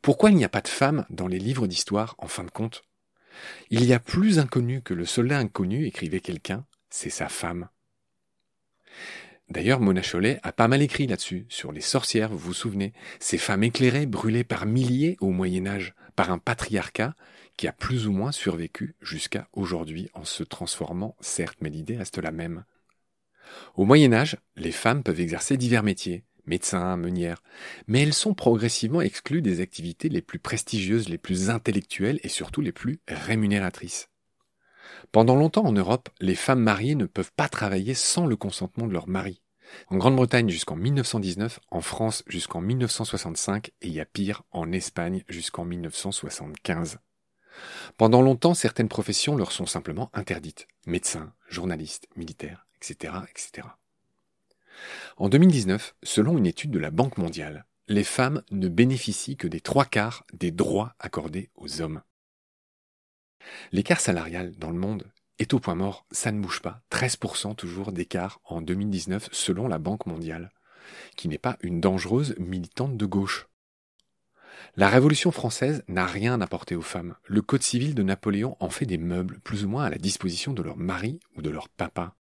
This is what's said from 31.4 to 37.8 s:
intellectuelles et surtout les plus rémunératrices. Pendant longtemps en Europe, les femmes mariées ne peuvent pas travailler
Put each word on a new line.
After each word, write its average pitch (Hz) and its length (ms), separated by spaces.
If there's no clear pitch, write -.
intellectuelles 110 720
et - 60
surtout - 320
les 113 100
plus - 360
rémunératrices. 98 1000
Pendant 113 240
longtemps 160 300
en 127 80
Europe, 101 360
les 92 140
femmes 131 260
mariées 110 340
ne 117 100
peuvent - 300
pas - 140
travailler 98 440